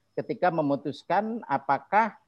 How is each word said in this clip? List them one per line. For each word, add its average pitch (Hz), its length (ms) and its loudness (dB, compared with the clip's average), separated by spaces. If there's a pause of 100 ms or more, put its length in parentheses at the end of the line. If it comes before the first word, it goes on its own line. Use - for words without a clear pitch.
(140)
ketika 156 360 -2
memutuskan 170 960 -2
apakah - 800 0